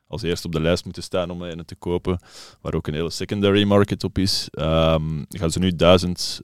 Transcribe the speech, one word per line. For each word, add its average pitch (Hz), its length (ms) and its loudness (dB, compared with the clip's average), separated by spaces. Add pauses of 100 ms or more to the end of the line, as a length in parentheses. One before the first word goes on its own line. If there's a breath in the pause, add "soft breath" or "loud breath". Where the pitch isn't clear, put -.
als - 140 -10
eerste 85 260 -4
op 82 60 -8
de 80 80 -2
lijst 85 240 0
moeten 87 180 -12
staan 90 260 -4
om 90 120 -10
een 85 240 -12
te - 100 -16
kopen, 90 440 -2 (420 loud breath)
waar 76 120 -8
ook 80 140 -4
een 76 60 -6
hele 80 160 -4
secondary 101 540 2
market 101 400 2
op - 140 -4
is. - 340 0
Ehm, 80 760 2
gaan 82 220 -4
ze - 80 -4
nu 92 160 2
duizend, 90 680 4